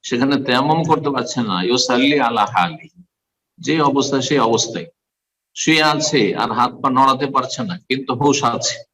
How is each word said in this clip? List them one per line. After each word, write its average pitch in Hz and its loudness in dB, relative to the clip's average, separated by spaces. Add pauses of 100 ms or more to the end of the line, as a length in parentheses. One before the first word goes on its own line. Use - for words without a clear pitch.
সেখানে 135 0 (100)
তায়াম্মুম 143 2
করতে 143 0
পারছে 127 -4
না, 98 -2
ইউসাল্লি 127 2
আলা 117 0
হালি, 87 -2 (680)
যে 147 -2
অবস্থা 139 2
সেই 143 0
অবস্থায় 113 0 (720)
শুয়ে 156 2
আছে 151 0 (160)
আর 117 -2
হাত 120 0
পা 139 0
নড়াতে 135 2
পারছে 131 -4
না, 90 -4
কিন্তু 131 -6
হুঁশ 143 2
আছে 117 -2 (180)